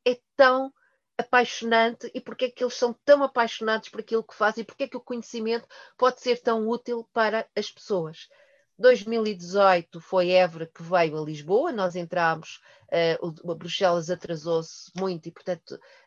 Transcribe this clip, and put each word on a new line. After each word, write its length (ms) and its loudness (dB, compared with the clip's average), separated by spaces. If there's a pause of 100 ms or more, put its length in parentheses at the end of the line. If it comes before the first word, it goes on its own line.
é 140 0 (160)
tão 380 4 (440)
apaixonante 960 0
e 80 -8
porquê 260 -6
é 40 -2
que 140 -6
eles 100 -4
são 180 -2 (120)
tão 180 8
apaixonados 640 -2
por 120 -14
aquilo 240 -4
que 100 -20
fazem 280 0
e 20 -10
porquê 180 -10
é 60 -4
que 80 -12
o 40 -12
conhecimento 680 -6 (280)
pode 240 0
ser 220 -2
tão 240 0
útil 460 -6
para 420 0
as 160 -6
pessoas. 560 -6 (540)
Dois 220 6
mil 240 -2
e 80 -4
dezoito 680 2
foi 300 0
Évora 340 2
que 200 -16
veio 360 0
a 40 -6
Lisboa, 480 -2
nós 240 -4
entramos, 640 -2 (320)
eh, 280 2
o, 300 -8
a 60 -4
Bruxelas 520 -2
atrasou-se 880 -6
muito 300 -6
e, 60 -14
portanto, 480 -12 (260)